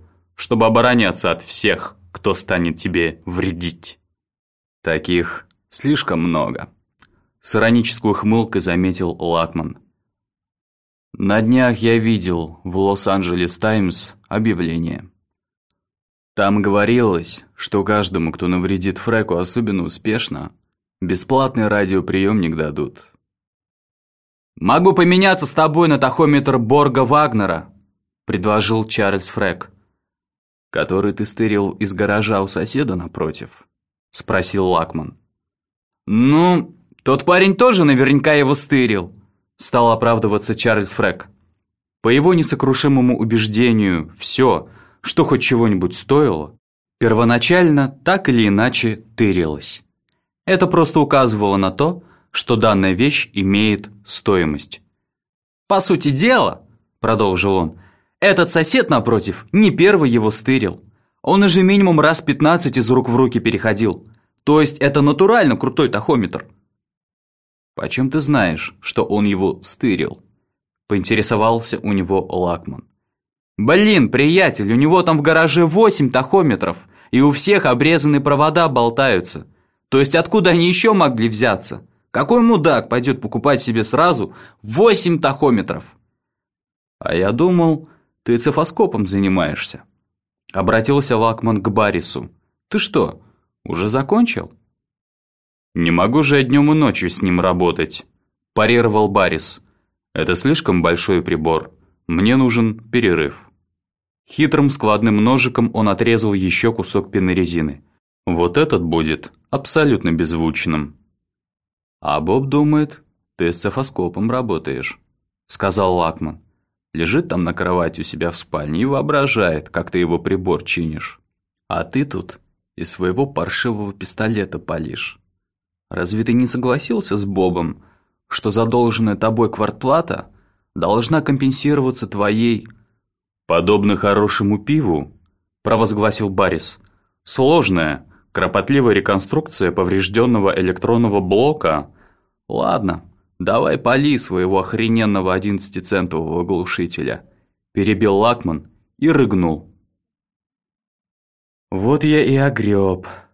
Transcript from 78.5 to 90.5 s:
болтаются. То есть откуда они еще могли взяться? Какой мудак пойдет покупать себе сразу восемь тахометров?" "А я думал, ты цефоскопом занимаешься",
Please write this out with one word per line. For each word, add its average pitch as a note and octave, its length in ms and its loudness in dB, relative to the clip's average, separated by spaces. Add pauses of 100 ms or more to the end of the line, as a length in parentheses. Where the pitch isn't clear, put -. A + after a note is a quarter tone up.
болтаются. A#2 800 0 (400)
То C3+ 140 2
есть C3+ 120 0
откуда F3 360 2
они E3+ 180 4
еще G#3+ 260 2
могли B2+ 360 2
взяться? G#2+ 580 -2 (240)
Какой A#3 300 2
мудак E3 480 2
пойдет B2+ 320 -2
покупать B2+ 400 0
себе A2 240 0
сразу C3 480 0 (280)
восемь E3+ 560 2
тахометров?" B2+ 800 -2 (1040)
"А - 160 -4
я F#2+ 160 0
думал, E3 560 0 (360)
ты A#2 140 2
цефоскопом D3 720 0
занимаешься", F#2 760 -2 (680)